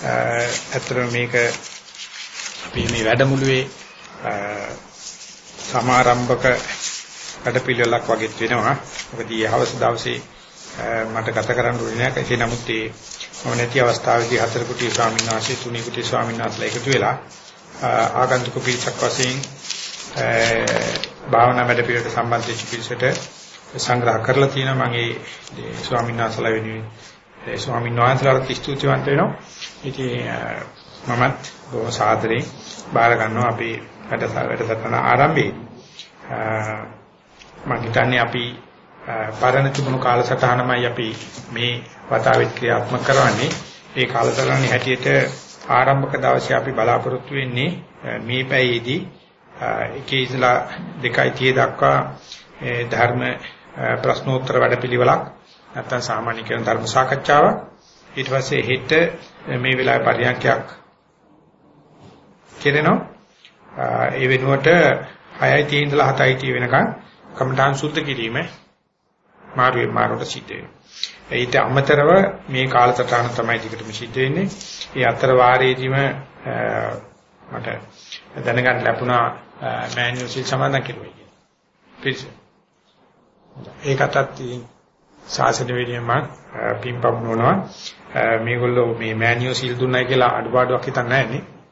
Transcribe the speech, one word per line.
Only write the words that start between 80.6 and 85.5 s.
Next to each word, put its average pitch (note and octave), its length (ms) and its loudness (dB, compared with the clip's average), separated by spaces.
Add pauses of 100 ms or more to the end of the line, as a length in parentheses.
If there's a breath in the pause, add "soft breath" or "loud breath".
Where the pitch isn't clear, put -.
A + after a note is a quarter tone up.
කෙරුවා - 260 -10
කියලා. - 260 -20 (720)
පිරිස. - 240 -4 (1500)
ඒකටත් C#3 580 0
ඉතින් B2 220 -10 (600)
ශාසන B2+ 460 0